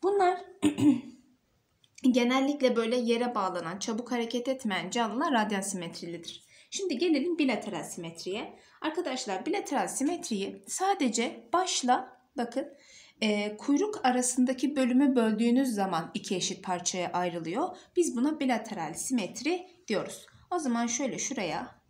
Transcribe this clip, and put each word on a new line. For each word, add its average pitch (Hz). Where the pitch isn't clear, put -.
Bunlar 370
<clears throat> -
genellikle 254
böyle 226
yere 233
bağlanan, 185
çabuk 233
hareket 240
etmeyen 190
canlılar 233
radyal 208
simetrilidir. 170
Şimdi 349
gelelim 330
bilateral 214
simetriye. 185
Arkadaşlar, 262
bilateral 294
simetriyi 220
sadece 302
başla, 320
bakın, 262
e, 208
kuyruk 370
arasındaki 254
bölümü 262
böldüğünüz 233
zaman 185
iki 202
eşit 175
parçaya 180
ayrılıyor. 180
Biz 285
buna 294
bilateral 208
simetri 262
diyoruz. -
O 359
zaman 240
şöyle 226
şuraya 196